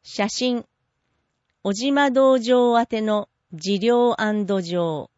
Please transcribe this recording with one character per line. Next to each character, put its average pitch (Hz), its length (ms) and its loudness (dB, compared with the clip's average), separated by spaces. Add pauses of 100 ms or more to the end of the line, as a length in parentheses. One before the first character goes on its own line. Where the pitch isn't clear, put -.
写 - 260 -6
真、 247 380 -4 (960)
小 196 100 -2
島 277 380 0
道 262 280 4
場 240 400 2
宛 233 80 0
て 226 140 -4
の 214 280 -2 (240)
自 180 260 -4
領 240 420 2
安 214 240 -2
堵 190 160 -2
状。 170 580 -4